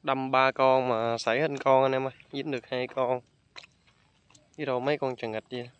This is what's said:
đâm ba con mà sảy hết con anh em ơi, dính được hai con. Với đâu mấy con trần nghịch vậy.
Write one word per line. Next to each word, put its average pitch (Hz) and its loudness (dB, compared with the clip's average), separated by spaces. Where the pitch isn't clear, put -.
đâm 135 -2
ba 131 4
con 131 4
mà 117 0
sảy 117 0
hết 156 0
con 135 6
anh 135 2
em 131 -2
ơi, 131 -8
dính 143 -6
được 123 -8
hai 127 -4
con. 127 -2
Với 151 -6
đâu 127 -2
mấy 139 0
con 131 -4
trần 113 -8
nghịch 107 -8
vậy. 123 -10